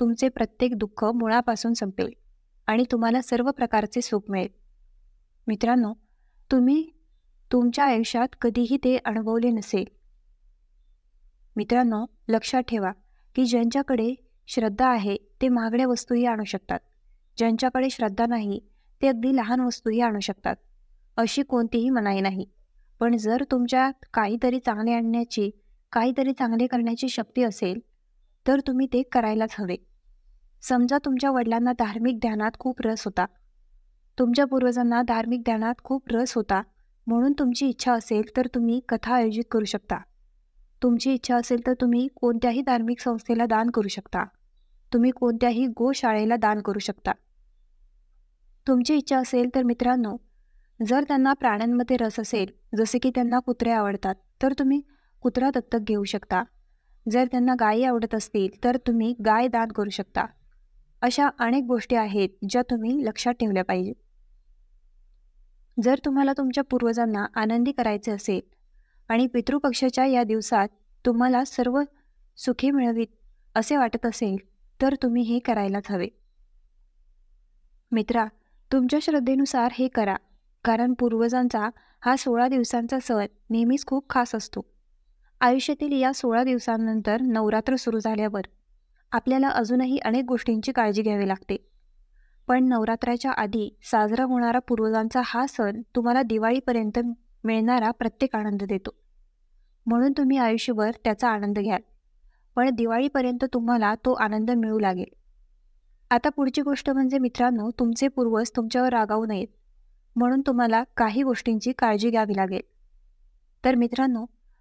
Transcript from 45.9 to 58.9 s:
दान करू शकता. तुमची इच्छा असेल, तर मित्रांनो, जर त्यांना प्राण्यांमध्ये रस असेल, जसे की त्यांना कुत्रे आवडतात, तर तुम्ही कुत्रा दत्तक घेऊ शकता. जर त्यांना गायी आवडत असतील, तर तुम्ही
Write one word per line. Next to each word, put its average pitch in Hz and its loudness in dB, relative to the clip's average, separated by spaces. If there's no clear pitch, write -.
दान 214 0
करू 202 -4
शकता. 196 -6
तुमची 262 2
इच्छा 277 0
असेल, 247 0
तर 262 0
मित्रांनो, 240 0
जर 262 2
त्यांना 277 2
प्राण्यांमध्ये 240 0
रस 226 -2
असेल, 208 -4
जसे 220 0
की 254 2
त्यांना 247 0
कुत्रे 240 -2
आवडतात, 202 0
तर 269 4
तुम्ही 277 2
कुत्रा 254 0
दत्तक 240 -2
घेऊ 208 -2
शकता. 190 -2
जर 247 4
त्यांना 247 2
गायी 220 4
आवडत 233 0
असतील, 202 -4
तर 247 4
तुम्ही 240 0